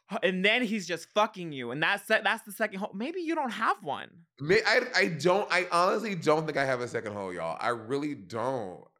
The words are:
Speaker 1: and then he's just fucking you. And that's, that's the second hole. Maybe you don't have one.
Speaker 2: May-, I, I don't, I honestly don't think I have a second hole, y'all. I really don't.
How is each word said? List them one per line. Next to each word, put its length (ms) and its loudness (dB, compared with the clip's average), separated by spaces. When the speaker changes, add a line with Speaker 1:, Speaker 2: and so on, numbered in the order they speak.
Speaker 1:
and 220 2
then 180 4
he's 240 -2
just 260 -6
fucking 380 0
you. 200 -6
And 100 -2
that's, 260 2
that's 360 2
the 80 -16
second 280 -4
hole. 140 -6
Maybe 280 -6
you 140 -2
don't 160 -2
have 320 0
one. 260 -6
Speaker 2:
May-, 260 4
I, 160 4
I 120 4
don't, 440 2
I 200 2
honestly 440 2
don't 300 2
think 120 -2
I 80 2
have 160 0
a 60 -4
second 260 -4
hole, 200 -6
y'all. 260 -6
I 100 0
really 460 -2
don't. 680 -6